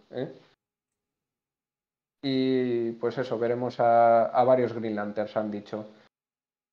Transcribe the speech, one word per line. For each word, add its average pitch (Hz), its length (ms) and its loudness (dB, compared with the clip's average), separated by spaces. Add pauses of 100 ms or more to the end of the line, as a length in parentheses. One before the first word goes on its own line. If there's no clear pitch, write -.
(120)
¿eh? 127 200 -8 (1900)
Y, 127 720 -2
pues 117 240 -6
eso, 123 220 -4
veremos 120 400 -4
a, 117 480 6
a - 180 2
varios 127 260 2
Green 110 240 -6
Lanterns, 104 400 -6
han 107 160 -4
dicho. 107 340 -10 (880)